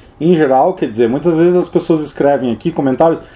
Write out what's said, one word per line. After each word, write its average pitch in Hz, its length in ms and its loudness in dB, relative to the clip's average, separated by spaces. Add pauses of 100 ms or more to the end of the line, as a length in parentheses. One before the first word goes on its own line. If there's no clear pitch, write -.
(220)
em 170 140 2
geral, 156 400 2
quer 151 120 -4
dizer, 113 220 0
muitas 156 300 0
vezes 175 160 2
as 175 140 -2
pessoas 160 320 -2
escrevem 139 500 -2
aqui 113 200 -6
comentários, 151 520 0 (120)